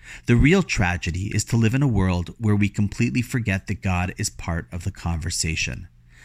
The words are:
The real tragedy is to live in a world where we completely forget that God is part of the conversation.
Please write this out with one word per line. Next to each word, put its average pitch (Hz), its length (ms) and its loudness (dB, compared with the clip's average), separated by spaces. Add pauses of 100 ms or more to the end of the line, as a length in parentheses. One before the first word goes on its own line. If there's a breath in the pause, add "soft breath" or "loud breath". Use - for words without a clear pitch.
(260 loud breath)
The 120 100 6
real 156 260 6
tragedy 90 720 -2
is 113 120 0
to - 100 0
live 113 180 4
in 135 80 2
a 143 60 4
world 92 500 0
where 107 160 2
we 101 140 4
completely 120 540 0
forget 107 440 -4
that - 140 -6
God 90 380 -2
is - 100 -4
part - 420 -8
of 85 140 -10
the 101 60 -6
conversation. 82 1000 -4 (360 loud breath)